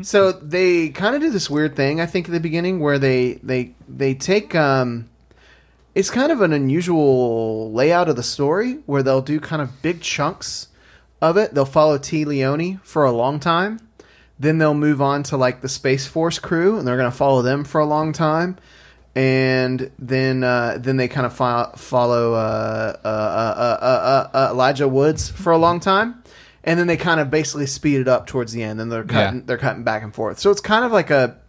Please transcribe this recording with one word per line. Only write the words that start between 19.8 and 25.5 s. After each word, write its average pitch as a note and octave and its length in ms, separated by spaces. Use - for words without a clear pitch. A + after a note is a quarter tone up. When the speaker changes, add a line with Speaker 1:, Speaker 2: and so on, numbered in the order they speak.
Speaker 1:
then, C3 460
uh, A#2+ 340
then C3 200
they B2+ 100
kinda B2+ 220
fo-, A#2+ 480
follow, A#2+ 560
uh, A2 720
uh, - 20
uh, A2 760
uh, B2+ 520
uh, C#3 40
uh, C3+ 140
Elijah C3+ 380
Woods C#3+ 400
for F3 240